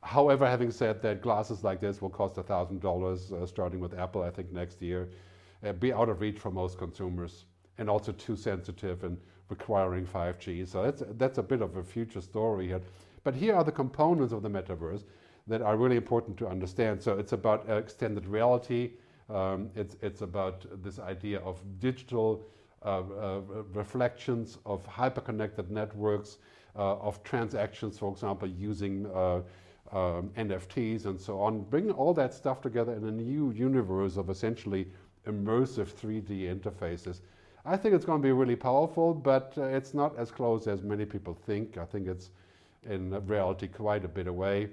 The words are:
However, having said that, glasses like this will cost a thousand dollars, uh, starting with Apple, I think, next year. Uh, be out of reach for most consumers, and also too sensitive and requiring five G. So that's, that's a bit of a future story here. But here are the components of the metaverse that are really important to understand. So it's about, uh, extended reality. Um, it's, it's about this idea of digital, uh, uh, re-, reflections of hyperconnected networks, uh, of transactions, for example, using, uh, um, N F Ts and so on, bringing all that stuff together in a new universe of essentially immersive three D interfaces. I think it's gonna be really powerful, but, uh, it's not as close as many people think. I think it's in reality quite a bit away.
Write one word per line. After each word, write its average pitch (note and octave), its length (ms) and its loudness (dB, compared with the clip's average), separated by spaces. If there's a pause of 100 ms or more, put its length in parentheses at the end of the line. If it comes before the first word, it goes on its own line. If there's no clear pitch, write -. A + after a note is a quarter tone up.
However, C#3 440 8
having B2 240 4
said A2 320 0
that, G#2 180 2
glasses G#2+ 420 0
like F#2+ 160 2
this G2+ 220 -2
will G2 80 -4
cost F#2+ 300 -2
a F#2 40 -6
thousand F2+ 380 -2
dollars, F#2 520 0
uh, F2 120 -4
starting F2+ 360 -4
with F2+ 120 -6
Apple, F2+ 300 -4
I F2 80 -2
think, F2 200 -10
next F2+ 300 -8
year. F2+ 300 -4 (520)
Uh, G#2 100 -4
be A#2 200 2
out A#2 160 4
of G2 140 -2
reach G#2+ 160 -4
for G#2+ 120 -8
most F#2 280 -4
consumers, F2+ 680 -8 (320)
and G#2+ 140 -2
also G#2 220 0
too G#2 240 -6
sensitive F#2 680 -6
and F2+ 140 -6 (300)
requiring F#2 580 0
five F2+ 320 -2
G. F2+ 260 -6
So F#2 180 -4
that's, C#3 200 0 (140)
that's C3 220 2
a A2 40 0
bit A#2 200 0
of F2+ 140 -4
a F#2 60 -6
future A2+ 380 -6
story G2+ 480 0
here. F2+ 120 -2 (440)
But C3+ 100 2
here G3+ 200 4
are E3+ 100 6
the D3+ 80 0
components D3 600 4
of G#2+ 100 -4
the G#2 80 -2
metaverse F#2 540 -4 (420)
that A2 160 0
are A2 140 4
really B2 200 6
important A#2 420 2
to A#2 80 -2
understand. F#2+ 560 0
So G2 160 2
it's G#2 140 -2
about, G#2+ 360 2
uh, A2 80 2
extended G#2 500 -2
reality. A#2+ 680 2 (360)
Um, F#2+ 460 -2
it's, G2 280 -6
it's G2+ 200 -6
about F#2 440 -4 (160)
this F#2+ 160 -10
idea F#2+ 420 -4
of F2 200 -8 (180)
digital, A#2 680 0 (400)
uh, G2 140 2
uh, G2 480 -4
re-, G2+ 160 -8 (100)
reflections A#2 960 -2
of G2 200 -4
hyperconnected G#2+ 840 -2
networks, G#2 680 0 (380)
uh, G2 200 2
of G#2 260 -4
transactions, G#2+ 760 -2
for G2+ 120 -2
example, G2 380 -2
using, G2 680 -2
uh, F2+ 260 4 (520)
um, F#2 440 0
N A2 140 -2
F F#2 160 -4
Ts A2 380 -2
and F#2+ 160 -4
so G2 200 -4
on, G#2+ 240 2
bringing D#3+ 280 2
all D#3+ 220 4
that C3+ 200 2
stuff C3 280 -2
together A#2 320 0
in G#2+ 100 -6
a A2 80 -2
new B2 400 0
universe G2+ 640 2
of F#2+ 140 -2
essentially G2 580 -2 (380)
immersive A2 600 2
three A2 320 -6
D F#2+ 240 -4
interfaces. F2+ 760 -6 (440)
I F3 120 2
think G3 180 6
it's D#3+ 100 6
gonna D#3 180 2
be C3+ 100 8
really B2+ 240 6
powerful, D#3+ 580 4
but, C3+ 420 2
uh, C#3 80 -2
it's C3+ 300 -2
not D3 240 2
as A#2 120 -4
close A2+ 360 0
as G2+ 160 0
many G#2 220 -2
people F#2+ 300 -8
think. - 440 -4
I E2+ 60 -6
think F#2 240 -6
it's F2+ 220 -8 (520)
in G2 440 -4
reality F#2+ 420 2
quite G#2 360 0
a - 40 -4
bit F2 180 -4
away. G2 460 0